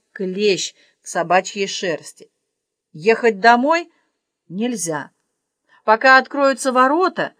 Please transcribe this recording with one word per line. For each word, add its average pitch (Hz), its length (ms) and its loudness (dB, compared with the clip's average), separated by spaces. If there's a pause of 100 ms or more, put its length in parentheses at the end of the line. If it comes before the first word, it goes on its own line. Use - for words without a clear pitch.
(120)
клещ 190 600 -4 (280)
к - 40 -20
собачьей 185 600 -2
шерсти. 156 640 -10 (640)
Ехать 214 480 0
домой 269 500 2 (580)
нельзя. 170 640 -8 (720)
Пока 220 320 4
откроются 269 560 0
ворота, 269 680 0